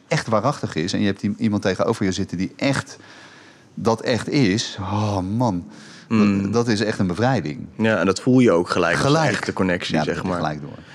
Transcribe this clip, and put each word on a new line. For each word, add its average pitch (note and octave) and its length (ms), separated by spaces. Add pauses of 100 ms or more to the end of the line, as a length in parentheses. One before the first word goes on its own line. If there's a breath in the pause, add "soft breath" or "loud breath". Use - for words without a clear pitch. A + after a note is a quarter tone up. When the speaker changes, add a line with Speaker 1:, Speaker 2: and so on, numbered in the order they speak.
Speaker 1:
echt D#3 200
waarachtig A2+ 460
is E2 180
en F#2+ 80
je G#2 60
hebt G2 140
die, G#2 180
iemand G#2 240
tegenover - 420
je F#2 80
zitten F2+ 260
die F#2 180
echt, - 420 (760 loud breath)
dat A2+ 260
echt - 280
is, A2+ 520
oh G2+ 380 (180)
man, G#2 280 (440 loud breath)
Speaker 2:
Mm. G2+ 340
Speaker 1:
dat, G2+ 100
dat A#2 160
is G#2+ 120
echt G#2+ 180
een G2+ 80
bevrijding. F2 600 (100)
Speaker 2:
Ja, A2 220
en E2+ 80
dat F#2 140
voel B2+ 180
je A#2 140
ook E2+ 160
gelijk, F2 260
als D2 100
Speaker 1:
Gelijk. D3+ 260
Speaker 2:
echte - 220
connectie, F2+ 420
Speaker 1:
Ja, D#2+ 100
Speaker 2:
zeg D#2+ 100
Speaker 1:
dat E2 100
Speaker 2:
maar. F#2 120
Speaker 1:
gelijk D#2 240
door. C#2+ 100 (240 loud breath)